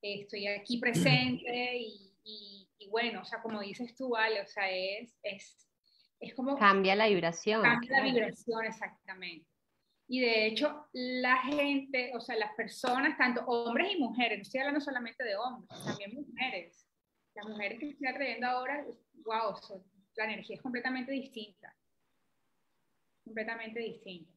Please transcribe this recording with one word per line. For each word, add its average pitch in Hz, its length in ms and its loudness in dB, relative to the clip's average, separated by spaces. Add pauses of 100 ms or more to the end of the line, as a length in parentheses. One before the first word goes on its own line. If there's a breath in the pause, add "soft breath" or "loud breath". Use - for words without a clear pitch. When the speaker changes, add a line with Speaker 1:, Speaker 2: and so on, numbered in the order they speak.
Speaker 1:
estoy 202 460 -6
aquí 202 300 -4
presente 247 1000 4
y, 208 340 -10 (120)
y, 202 440 -18 (100)
y 202 120 -20
bueno, 226 320 0
o - 20 -14
sea, 220 160 -8
como 220 200 -4
dices 202 360 -8
tú, 254 200 -2
Ale, 220 260 2
o - 40 -8
sea, 196 240 -2
es, 190 520 -4
es, - 480 -12 (500)
es 240 140 -12
como 269 240 -2
Speaker 2:
Cambia 196 380 8
la 220 100 6
vibración, 208 560 2
Speaker 1:
cambia 233 280 4
la 269 120 4
Speaker 2:
claro. 269 100 2
Speaker 1:
vibración, 220 540 0
exactamente. 185 840 -10 (580)
Y 254 140 0
de 226 260 4
hecho, 226 460 0
la 254 460 2
gente, 269 760 0
o 233 60 -4
sea, 240 160 -4
las 214 180 0
personas, 254 640 0
tanto 247 300 4
hombres 247 480 2
y 359 40 0
mujeres, 233 400 2
no 202 40 -10
estoy - 180 -4
hablando 285 200 2
solamente 247 440 -6
de 202 120 -2
hombres, 240 460 -8
también 202 320 -6
mujeres. 240 720 -6 (480)
Las 214 140 -10
mujeres 214 320 -4
que 294 80 -6
estoy 277 180 -8
atrayendo 254 400 -2
ahora, 254 380 -2 (400)
wow, 220 380 0
son, 190 200 -14 (340)
la 220 80 0
energía 202 320 -6
es - 60 -18
completamente 254 480 -4
distinta. 226 640 -8 (1500)
Completamente 220 560 -8
distinta. 185 560 -10